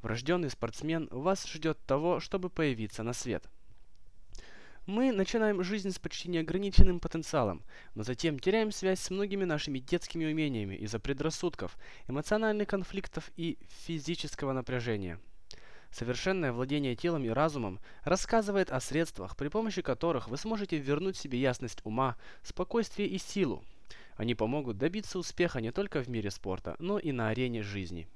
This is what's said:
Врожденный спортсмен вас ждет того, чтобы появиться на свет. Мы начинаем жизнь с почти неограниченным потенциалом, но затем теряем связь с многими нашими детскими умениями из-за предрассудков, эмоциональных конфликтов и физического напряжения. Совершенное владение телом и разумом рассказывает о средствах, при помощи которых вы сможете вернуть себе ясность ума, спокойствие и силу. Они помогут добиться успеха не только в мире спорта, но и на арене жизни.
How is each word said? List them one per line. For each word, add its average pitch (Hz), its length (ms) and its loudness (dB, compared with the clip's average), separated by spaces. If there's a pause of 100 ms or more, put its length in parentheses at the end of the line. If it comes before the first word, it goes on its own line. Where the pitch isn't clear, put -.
Врожденный 131 480 0
спортсмен 151 600 -2
вас 160 360 0
ждет 156 380 -2
того, 151 340 4
чтобы 180 300 -4
появиться 117 540 0
на 120 100 -2
свет. 113 340 -2 (1400)
Мы 240 280 2
начинаем 202 500 4
жизнь 196 280 0
с - 80 -4
почти - 280 -8
неограниченным 180 720 10
потенциалом, 139 640 0 (320)
но 110 80 -4
затем 131 340 0
теряем 214 360 2
связь 190 260 0
с - 100 -6
многими 196 360 0
нашими 147 340 0
детскими 165 460 -2
умениями 139 500 0
из-за 107 240 -4
предрассудков, 139 760 -2 (320)
эмоциональных 208 580 2
конфликтов 190 720 -4
и 165 200 -2 (280)
физического 151 680 -2
напряжения. 117 720 -2 (680)
Совершенное 139 600 0
владение 131 460 0
телом 165 260 2
и 113 60 2
разумом 120 500 2 (240)
рассказывает 196 680 2
о 131 80 0
средствах, 135 560 -2
при 143 100 -2
помощи 214 340 0
которых 139 460 0
вы 113 80 -4
сможете 202 440 -2
вернуть 147 360 0
себе 127 240 -2
ясность 127 460 0
ума, 117 320 2 (240)
спокойствие - 680 -2
и 190 100 -2
силу. 180 460 0 (540)
Они 113 180 2
помогут 120 420 0
добиться 175 400 -2
успеха 170 440 0
не 110 100 -2
только 196 320 -2
в 120 60 -8
мире 107 200 0
спорта, 92 500 -4
но 196 200 0
и 147 140 -2
на 117 160 0
арене 117 340 0
жизни. 90 520 -6